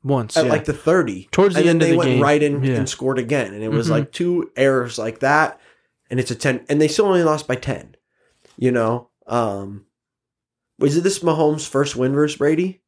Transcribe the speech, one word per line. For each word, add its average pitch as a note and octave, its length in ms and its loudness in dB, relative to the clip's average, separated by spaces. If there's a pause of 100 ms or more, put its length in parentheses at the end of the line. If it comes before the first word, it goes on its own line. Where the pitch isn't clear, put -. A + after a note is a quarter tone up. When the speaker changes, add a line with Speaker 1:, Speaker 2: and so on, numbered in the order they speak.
Speaker 1:
Once, C3 320 -2
Speaker 2:
At, D#3+ 100 2
Speaker 1:
yeah. A#2+ 60 0
Speaker 2:
like, - 140 0
the C#3 80 -4
thirty. C3 580 -2
Speaker 1:
Towards F#3+ 240 4
the F3 60 2
Speaker 2:
And E3+ 80 4
then E3+ 60 4
Speaker 1:
end E3 80 2
of E3 40 2
Speaker 2:
they E3+ 40 2
Speaker 1:
the E3 60 4
Speaker 2:
went D#3+ 120 2
Speaker 1:
game. B2 140 2
Speaker 2:
right D3 180 4
in C#3+ 220 0
Speaker 1:
Yeah. C3 120 0
Speaker 2:
and C3+ 140 -2
scored B2+ 300 -4
again. A#2 340 -4
And G#2+ 100 -10
it A2 60 -4
was, A2 180 0
Speaker 1:
Mm-hmm. - 60 2
Speaker 2:
like, C#3+ 180 0
two F3 440 -2
errors C3 420 0
like A2+ 220 -8
that, D3+ 400 0 (500)
and B2+ 100 -2
it's B2+ 120 -4
a A#2 40 -6
ten. B2+ 340 -4
And D3 120 2
they D3+ 60 4
still G3+ 180 2
only F3+ 180 2
lost D3+ 240 0
by B2+ 80 -2
ten, G#2 400 -10 (640)
you B2+ 140 0
know? A#2+ 380 -2 (180)
Um, G2+ 580 -6 (920)
was D3 180 2
it F3 40 2
this F#3+ 180 -2
Mahomes' D#3 480 0
first C#3+ 280 -2
win B2+ 180 0
versus D3 240 0
Brady? D#3+ 500 0